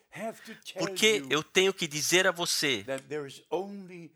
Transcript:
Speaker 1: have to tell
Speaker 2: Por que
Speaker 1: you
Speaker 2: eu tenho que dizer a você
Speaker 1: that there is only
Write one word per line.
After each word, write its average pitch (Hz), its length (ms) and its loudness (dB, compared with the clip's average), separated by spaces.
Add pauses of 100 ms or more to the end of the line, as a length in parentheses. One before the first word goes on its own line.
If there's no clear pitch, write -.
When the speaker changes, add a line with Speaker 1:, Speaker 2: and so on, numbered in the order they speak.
(120)
Speaker 1:
have 208 320 -10
to - 200 -16
tell - 160 -10
Speaker 2:
Por 196 120 -2
que 214 260 4
Speaker 1:
you 139 120 -8
Speaker 2:
eu 151 140 2
tenho 190 300 2
que 170 140 -4
dizer 151 380 2
a 185 60 4
você 156 540 0
Speaker 1:
that 135 220 -6
there 143 200 -8
is 139 140 -16 (100)
only 180 640 -8